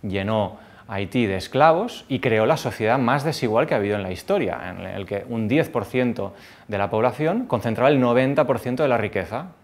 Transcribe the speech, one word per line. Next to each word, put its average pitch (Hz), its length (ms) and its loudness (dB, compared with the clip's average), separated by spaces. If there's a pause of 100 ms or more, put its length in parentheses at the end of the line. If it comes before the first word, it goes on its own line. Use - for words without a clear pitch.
llenó 101 560 -2 (300)
Haití 101 400 -2
de 95 100 0
esclavos 160 680 2
y 131 120 -2
creó 110 280 2
la 151 100 2
sociedad 113 400 0
más 131 260 0
desigual 135 440 0
que 156 80 0
ha - 20 2
habido 104 180 0
en 104 60 -2
la 92 100 -6
historia, 113 480 -2 (120)
en 92 140 -10
el 95 200 -8
que 101 240 -6
un 113 180 -4
diez 143 220 2
por 110 160 -2
ciento 113 480 -2 (340)
de 104 120 -4
la 101 100 0
población 147 560 0
concentraba 117 440 2
el 147 100 6
noventa 131 480 4
por 131 100 0
ciento 127 240 -4
de 147 80 2
la 120 80 4
riqueza 110 540 -4 (120)